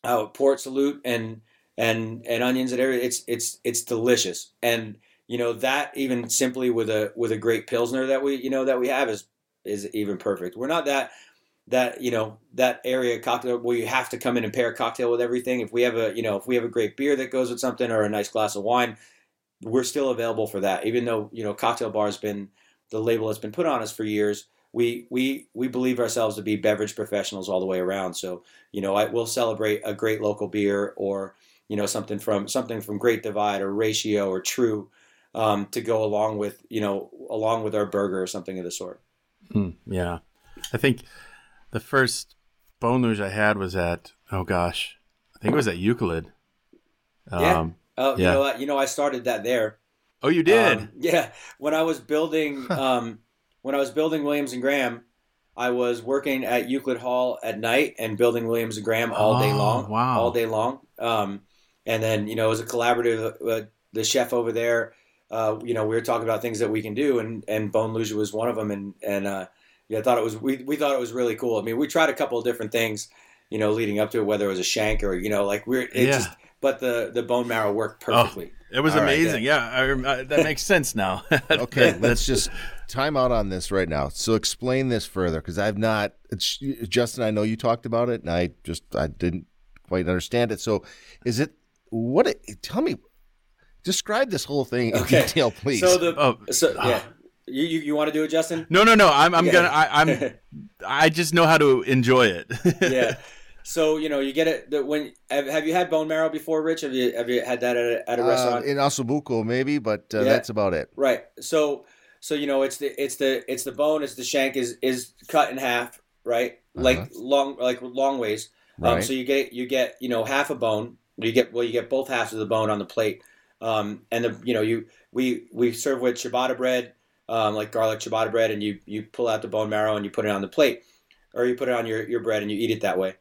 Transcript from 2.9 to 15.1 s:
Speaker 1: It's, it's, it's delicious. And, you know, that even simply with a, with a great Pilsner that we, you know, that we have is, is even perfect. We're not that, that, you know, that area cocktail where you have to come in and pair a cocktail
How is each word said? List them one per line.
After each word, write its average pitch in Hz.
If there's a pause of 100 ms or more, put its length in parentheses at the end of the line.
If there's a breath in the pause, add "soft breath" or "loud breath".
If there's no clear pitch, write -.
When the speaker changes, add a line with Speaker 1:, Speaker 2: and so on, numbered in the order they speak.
Speaker 1:
It's, 123
it's, 117
it's 120
delicious. 117 (120)
And, 113 (320)
you 120
know, 120
that 131
even 123
simply 127
with 113
a, 107
with 113
a 110
great 113
Pilsner 127
that 135
we, 139
you 131
know, 131
that 131
we 127
have 135
is, 104 (400)
is 101
even 101
perfect. 92
We're 123
not 156
that, 139 (560 soft breath)
that, 127
you 123
know, 110 (160)
that 127
area 123
cocktail 120
where 120
you 113
have 127
to 123
come 127
in 113
and 107
pair 117
a 117
cocktail 120